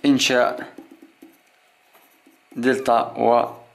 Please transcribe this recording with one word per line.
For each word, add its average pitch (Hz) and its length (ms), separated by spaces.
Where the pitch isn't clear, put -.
إنشاء 127 680
دلتا 127 420
و 117 360